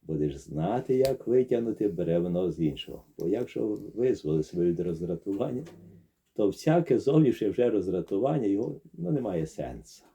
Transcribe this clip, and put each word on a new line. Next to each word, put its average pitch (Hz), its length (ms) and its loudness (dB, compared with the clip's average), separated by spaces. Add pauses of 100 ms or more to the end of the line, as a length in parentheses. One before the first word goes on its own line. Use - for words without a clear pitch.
Будеш 76 340 -2
знати, 110 580 -2
як 131 320 2
витягнути 117 600 2
бревно 87 640 0
з 78 100 -8
іншого. - 420 -4 (140)
Бо - 100 -4
якщо 117 400 -2 (280)
визволи 80 480 0
себе 87 220 -2
від 85 140 2
роздратування, 87 840 -4 (720)
то 107 140 2
всяке 156 520 2
зовнішнє 135 500 4
вже 120 200 2
роздратування, 101 800 0
його, 110 340 -2 (120)
ну, 87 180 -4
немає 98 360 -2
сенсу. - 560 -10 (120)